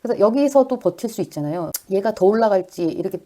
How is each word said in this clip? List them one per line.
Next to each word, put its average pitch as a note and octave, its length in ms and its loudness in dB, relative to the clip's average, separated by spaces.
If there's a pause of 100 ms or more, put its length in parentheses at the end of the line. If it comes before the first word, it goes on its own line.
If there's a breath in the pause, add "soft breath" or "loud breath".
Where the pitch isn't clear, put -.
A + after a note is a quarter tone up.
그래서 A#3 180 -4
여기서도 C4 640 2
버틸 F3+ 280 -2
수 A3 120 -8
있잖아요. D3+ 500 -6 (220)
얘가 G3 200 0
더 F#3 140 2
올라갈지 G3+ 600 2
이렇게 F3+ 400 -4